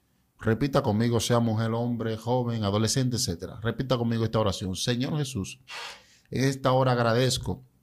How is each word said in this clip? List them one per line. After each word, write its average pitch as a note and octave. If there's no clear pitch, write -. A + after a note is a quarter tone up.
Repita C#3
conmigo, A#2
sea A#2+
mujer, A2+
hombre, A#2
joven, A#2+
adolescente, A2
etcétera. -
Repita B2+
conmigo A#2
esta A2
oración. F#2+
"Señor C3
Jesús, B2+
en B2
esta C3+
hora B2+
agradezco A#2+